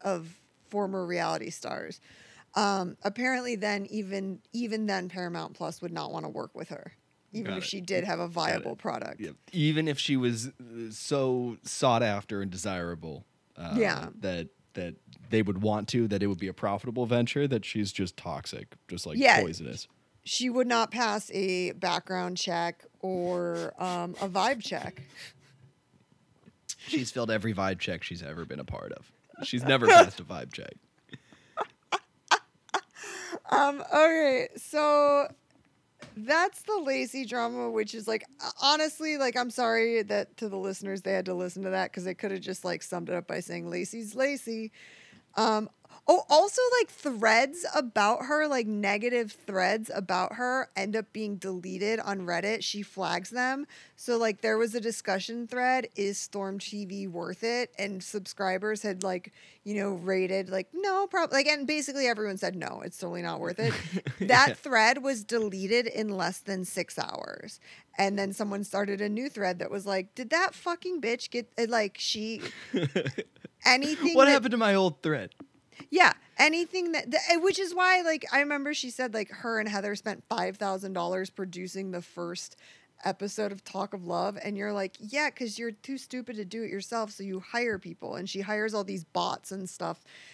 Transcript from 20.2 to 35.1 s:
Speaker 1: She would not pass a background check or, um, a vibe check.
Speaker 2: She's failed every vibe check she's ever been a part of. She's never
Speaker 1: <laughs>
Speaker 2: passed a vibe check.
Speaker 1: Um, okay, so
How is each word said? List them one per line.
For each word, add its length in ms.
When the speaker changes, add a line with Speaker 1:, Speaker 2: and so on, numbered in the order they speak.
Speaker 1:
She 260
would 180
not 220
pass 420
a 400
background 640
check 480
or, 800
um, 380
a 80
vibe 340
check. 400
Speaker 2:
She's 240
failed 200
every 240
vibe 260
check 240
she's 180
ever 220
been 160
a 40
part 280
of. 180
She's 220
never 220
Speaker 1:
<laughs> 20
Speaker 2:
passed 320
a 40
vibe 280
check. 220
Speaker 1:
Um, 320
okay, 640
so 720